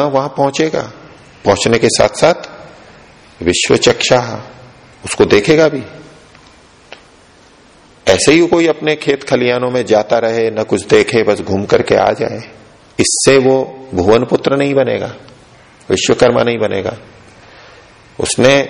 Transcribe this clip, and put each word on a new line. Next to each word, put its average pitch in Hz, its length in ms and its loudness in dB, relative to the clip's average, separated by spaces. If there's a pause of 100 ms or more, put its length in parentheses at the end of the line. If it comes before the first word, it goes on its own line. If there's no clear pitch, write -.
वहां 135 240 -2
पहुंचेगा, 143 520 -2 (640)
पहुंचने 101 340 2
के 117 100 2
साथ 107 280 0
साथ 170 320 0 (920)
विश्वचक्षा, 123 800 0 (840)
उसको - 240 0
देखेगा 156 400 4
भी। 143 160 -6 (2250)
ऐसे 95 240 2
ही 165 160 4
कोई 170 200 0
अपने 156 300 -2
खेत 139 260 -4
खलियानों 123 480 0
में 123 140 -2
जाता 107 340 0
रहे, 113 320 0
न 110 120 -4
कुछ 107 240 -4
देखे, 110 360 2
बस 101 180 0
घूम 98 240 -4
करके - 320 0
आ 101 160 2
जाए, 110 280 -8 (580)
इससे 131 400 2
वो 131 240 2 (300)
भुवन 107 320 2
पुत्र 139 320 -2
नहीं 139 180 -2
बनेगा, 117 380 -2 (760)
विश्वकर्मा 120 540 2
नहीं 117 160 -2
बनेगा। 98 380 -4 (1200)
उसने 139 500 2